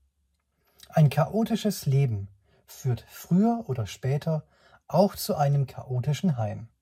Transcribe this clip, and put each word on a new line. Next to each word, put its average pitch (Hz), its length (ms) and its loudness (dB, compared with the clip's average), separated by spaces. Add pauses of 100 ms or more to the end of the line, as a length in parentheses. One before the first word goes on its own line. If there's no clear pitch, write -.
(880)
Ein 151 220 6
chaotisches 208 760 0
Leben 127 420 0 (380)
führt - 420 -6
früher 226 600 0
oder 123 180 -4
später 151 640 -4 (400)
auch 190 280 2
zu - 200 -6
einem 143 320 2
chaotischen 131 680 -2
Heim. 110 320 -6 (140)